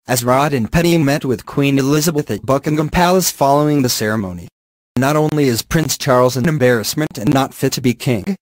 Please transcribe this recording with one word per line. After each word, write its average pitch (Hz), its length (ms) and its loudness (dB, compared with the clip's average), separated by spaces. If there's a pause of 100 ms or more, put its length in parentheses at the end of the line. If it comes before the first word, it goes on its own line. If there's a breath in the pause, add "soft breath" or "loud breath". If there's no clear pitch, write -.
as 120 180 -2
Rod 139 300 2
and 110 180 -2
Penny 170 240 4
met 143 300 0
with 123 180 -4
Queen 139 340 0
Elizabeth 147 520 0
at 104 160 -8
Buckingham 151 420 0
Palace 180 420 2
following 143 520 2
the 127 80 2
ceremony. 101 580 -4 (480)
Not 135 200 2
only 151 280 0
is 120 160 0
Prince 156 380 -2
Charles 127 380 2
an 127 120 0
embarrassment 127 680 0
and 123 160 0
not 135 180 0
fit 135 220 -4
to 139 80 -6
be 127 100 2
king, 120 440 -4 (120)